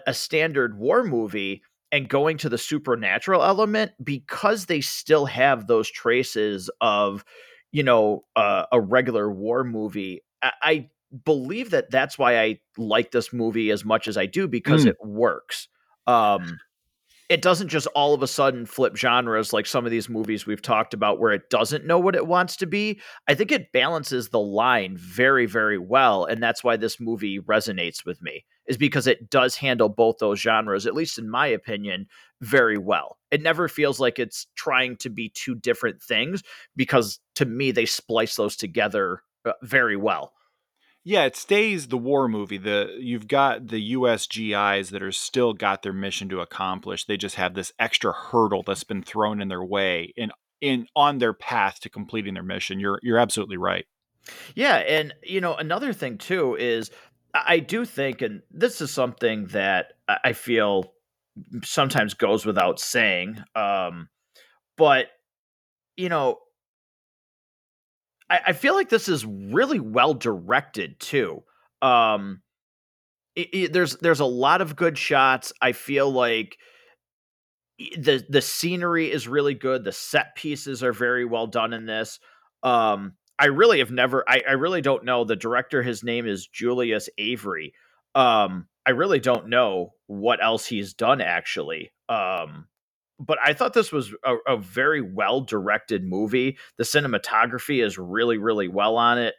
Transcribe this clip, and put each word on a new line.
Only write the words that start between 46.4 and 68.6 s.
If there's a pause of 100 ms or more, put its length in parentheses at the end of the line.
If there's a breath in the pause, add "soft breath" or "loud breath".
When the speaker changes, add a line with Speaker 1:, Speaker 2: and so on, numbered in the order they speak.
Speaker 2:
accomplish.
They
just
have
this
extra
hurdle
that's
been
thrown
in
their
way
in, (300)
in,
on
their
path
to
completing
their
mission.
You're,
you're
absolutely
right. (680 loud breath)
Speaker 1:
Yeah,
and,
you
know,
another
thing,
too,
is (420 loud breath)
I,
I
do
think,
and
this
is
something
that (120)
I,
I
feel (720)
sometimes
goes
without
saying, (120)
um, (640 soft breath)
but, (920)
you
know, (1900)
I,
I
feel